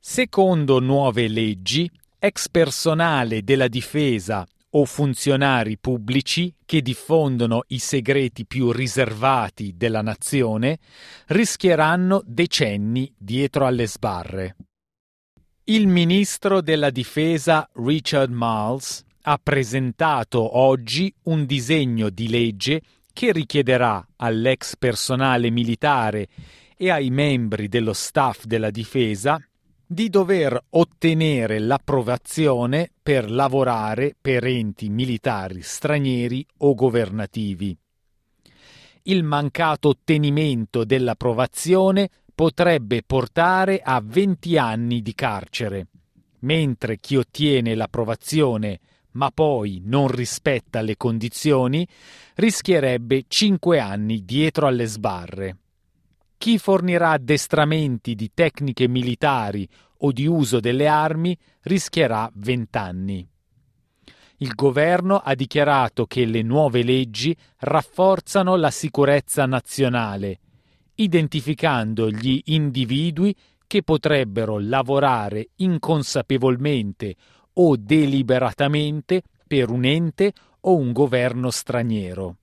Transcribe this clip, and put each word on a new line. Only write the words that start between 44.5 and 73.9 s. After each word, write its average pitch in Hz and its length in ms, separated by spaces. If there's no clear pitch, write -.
anni 117 440
di 107 120
carcere, 98 720
mentre 127 580
chi - 160
ottiene 127 640
l'approvazione 110 1040
ma 135 180
poi 110 540
non 131 240
rispetta 123 720
le 110 160
condizioni 127 880
rischierebbe 135 920
cinque 175 500
anni 107 460
dietro 147 420
alle 120 200
sbarre. 95 720
Chi 226 200
fornirà 175 540
addestramenti 147 1000
di 104 200
tecniche 143 540
militari 120 800
o 143 120
di 131 140
uso 131 340
delle 123 260
armi 156 480
rischierà 120 720
vent'anni. 98 920
Il 131 180
governo 165 640
ha 139 180
dichiarato 135 720
che 123 220
le 113 160
nuove 123 400
leggi 127 520
rafforzano 185 960
la 156 140
sicurezza 143 760
nazionale, 117 920
identificando 143 1120
gli 123 340
individui 151 880
che 202 160
potrebbero 117 760